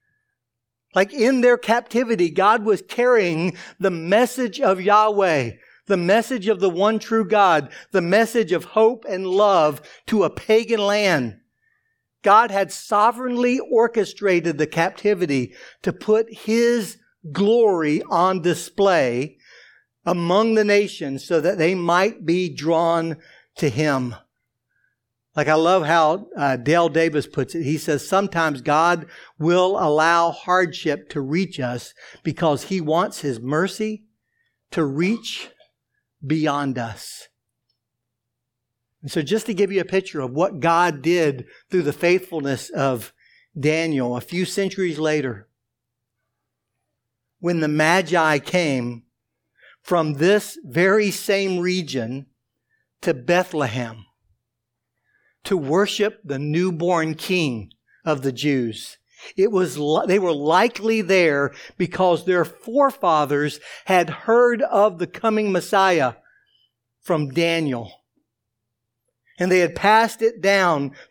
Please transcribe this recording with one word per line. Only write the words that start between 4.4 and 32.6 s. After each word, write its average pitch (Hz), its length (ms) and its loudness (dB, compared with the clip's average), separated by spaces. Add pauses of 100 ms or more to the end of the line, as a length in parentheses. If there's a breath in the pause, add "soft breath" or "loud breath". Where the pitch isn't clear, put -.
of 190 220 2
Yahweh, 196 720 2 (340 soft breath)
the 196 100 0
message 202 520 0
of 196 120 0
the 190 80 2
one 202 300 0
true 220 280 -2
God, 175 460 2 (180 loud breath)
the 190 120 0
message 208 500 2
of 165 120 -2
hope 220 440 2
and 190 180 -6
love 185 540 2 (280 loud breath)
to 214 160 2
a 156 40 2
pagan 220 520 0
land. 190 580 0 (840)
God 214 280 6
had 196 200 0
sovereignly 240 880 0
orchestrated 202 1000 0
the 151 80 0
captivity 170 880 -2 (260 loud breath)
to 185 140 -4
put 220 360 0
his 233 680 0 (340)
glory 190 720 2
on 185 400 0
display 165 960 0 (640 soft breath)
among 180 520 2
the 214 80 4
nations 190 600 0
so 170 160 0
that 180 160 0
they 175 180 2
might 180 520 0
be 175 280 -2
drawn 165 640 0 (400 soft breath)
to 151 140 -2
him. 131 440 -2 (1200)
Like, 147 140 -2
I 156 60 4
love 165 320 2
how, 165 500 2
uh, 139 200 -2
Dale 156 340 2
Davis 151 360 0
puts - 280 -6
it. 165 80 -6
He 147 160 -4
says, 147 280 -4
"Sometimes 170 540 -2
God 160 460 0 (320 loud breath)
will 180 440 2
allow 165 480 2
hardship 170 800 -2
to 147 120 -6
reach 175 360 -4
us 123 360 -8 (280 loud breath)
because 170 420 -2